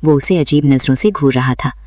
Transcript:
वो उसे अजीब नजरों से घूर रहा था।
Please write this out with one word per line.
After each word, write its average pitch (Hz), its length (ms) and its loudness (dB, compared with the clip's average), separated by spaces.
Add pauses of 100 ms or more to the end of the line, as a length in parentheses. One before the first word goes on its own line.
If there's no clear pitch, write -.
वो 156 100 4
उसे 156 240 0
अजीब 147 260 0
नजरों 135 300 2
से 208 160 0
घूर 139 240 -2
रहा 127 200 -2
था। - 180 -6 (140)